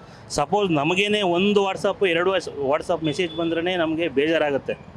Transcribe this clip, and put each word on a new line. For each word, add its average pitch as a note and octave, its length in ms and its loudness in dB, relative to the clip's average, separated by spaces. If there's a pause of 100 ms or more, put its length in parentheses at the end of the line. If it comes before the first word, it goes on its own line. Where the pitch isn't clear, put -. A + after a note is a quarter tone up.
(300)
ಸಪೋಸ್ F3+ 420 0
ನಮಗೇನೆ F#3 500 2
ಒಂದು F#3+ 500 2
WhatsApp, F#3+ 380 0
ಎರಡು F3 220 2
ವಾಟ್ಸ್-, F3 220 -2
WhatsApp D#3 520 -2
ಮೆಸೇಜ್ D#3+ 300 -2
ಬಂದ್ರೇ E3+ 400 -2
ನಮಗೆ D#3+ 320 0
ಬೇಜಾರಾಗುತ್ತೆ. D3 680 0 (240)